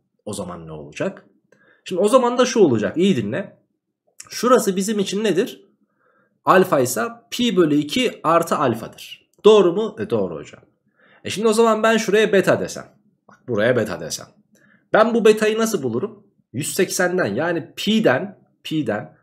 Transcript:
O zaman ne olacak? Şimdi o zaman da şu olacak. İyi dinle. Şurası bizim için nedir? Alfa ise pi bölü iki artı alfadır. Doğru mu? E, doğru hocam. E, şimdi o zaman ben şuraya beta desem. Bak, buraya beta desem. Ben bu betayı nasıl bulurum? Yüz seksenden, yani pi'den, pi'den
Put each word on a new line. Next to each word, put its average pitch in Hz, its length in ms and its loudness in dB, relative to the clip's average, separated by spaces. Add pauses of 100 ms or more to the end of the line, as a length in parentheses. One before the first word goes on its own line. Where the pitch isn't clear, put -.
(260)
O 104 80 -10
zaman 87 340 -12
ne 80 40 -16
olacak? 78 540 -10 (580)
Şimdi 180 180 -4
o 208 60 2
zaman 240 300 2
da 247 80 4
şu 247 140 -2
olacak. 110 380 2
İyi 185 180 2
dinle. 123 420 -6 (720)
Şurası 240 460 2
bizim 202 240 -2
için 196 240 -4
nedir? 196 420 -2 (800)
Alfa 180 340 4
ise 127 220 -2 (300)
pi 240 260 -2
bölü 156 180 2
iki 196 480 -2
artı 165 340 0
alfadır. - 720 -6 (160)
Doğru 202 280 6
mu? 214 260 -4
E, 104 100 -8
doğru 95 260 -4
hocam. - 260 -18 (640)
E, 104 60 -10
şimdi 214 180 -2
o 220 60 2
zaman 220 300 2
ben 226 140 4
şuraya 214 360 2
beta 156 260 2
desem. 87 260 -10 (420)
Bak, - 200 -20
buraya 117 280 0
beta 92 240 -2
desem. 78 280 -12 (680)
Ben 220 200 4
bu 226 120 0
betayı 214 320 4
nasıl 220 260 -2
bulurum? 127 400 -6 (300)
Yüz 123 200 -6
seksenden, 180 600 -2
yani 165 400 -4
pi'den, 196 640 0 (240)
pi'den 131 600 -6